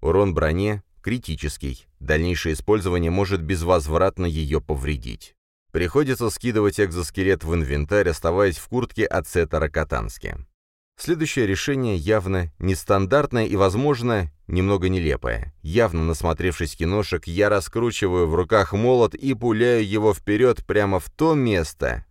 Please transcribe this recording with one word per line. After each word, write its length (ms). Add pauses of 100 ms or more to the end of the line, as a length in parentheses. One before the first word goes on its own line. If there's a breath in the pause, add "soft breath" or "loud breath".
Урон 340
броне 480 (200)
критический. 840 (140)
Дальнейшее 540
использование 560
может 320
безвозвратно 840
её 340
повредить. 760 (380)
Приходится 580
скидывать 500
экзоскелет 640
в 100
инвентарь, 540
оставаясь 500
в 100
куртке 360
от 240
Сета 320
Рокотански. 760 (640)
Следующее 480
решение 500
явно 640
нестандартное 880
и, 100
возможно, 720 (180)
немного 400
нелепое. 760
Явно 420
насмотревшись 720
киношек, 500
я 220
раскручиваю 760
в 80
руках 380
молот 420
и 200
пуляю 540
его 240
вперёд 540
прямо 320
в 100
то 260
место, 760